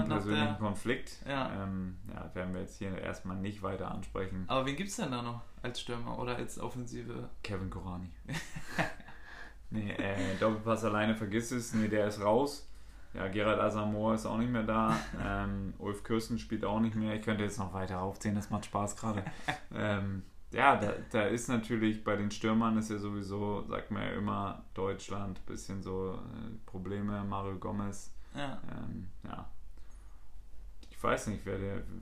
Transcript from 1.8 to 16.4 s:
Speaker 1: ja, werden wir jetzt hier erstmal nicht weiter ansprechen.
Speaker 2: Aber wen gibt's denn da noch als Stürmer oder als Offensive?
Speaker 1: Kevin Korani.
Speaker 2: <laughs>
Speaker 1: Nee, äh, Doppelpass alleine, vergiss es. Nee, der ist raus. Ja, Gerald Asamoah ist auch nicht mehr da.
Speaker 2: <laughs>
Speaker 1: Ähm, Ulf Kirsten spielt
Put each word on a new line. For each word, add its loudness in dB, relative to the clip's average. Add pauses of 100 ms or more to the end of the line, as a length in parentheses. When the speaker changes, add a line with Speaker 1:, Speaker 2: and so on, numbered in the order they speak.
Speaker 1:
ja, -8
werden -2
wir -2
jetzt -6
hier -2
erstmal -4
nicht -4
weiter -2
ansprechen. -2
Speaker 2:
Aber 2
wen 0
gibt's -4
denn -2
da -2
noch -4 (180)
als -4
Stürmer -4
oder 0
als -4
Offensive? -6 (120)
Speaker 1:
Kevin -2
Korani. -6 (180)
Speaker 2:
<laughs> -2 (1300)
Speaker 1:
Nee, -2
äh, 0
Doppelpass 2
alleine, 6
vergiss 0
es. -2
Nee, 6
der 6
ist -2
raus. 4 (420)
Ja, -2
Gerald 4
Asamoah 4
ist 0
auch 0
nicht 4
mehr 2
da. 4 (100)
Speaker 2:
<laughs> -4
Speaker 1:
Ähm, 0
Ulf -2
Kirsten 2
spielt -2